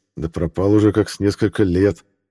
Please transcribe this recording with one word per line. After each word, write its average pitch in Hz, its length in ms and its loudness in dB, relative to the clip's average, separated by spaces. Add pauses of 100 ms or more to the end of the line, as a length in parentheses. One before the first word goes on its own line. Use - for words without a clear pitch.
(160)
да 78 140 -8
пропал 90 440 -2
уже 107 180 4
как 101 180 -2
с - 100 -16
несколько 101 440 -2
лет. 95 420 0 (260)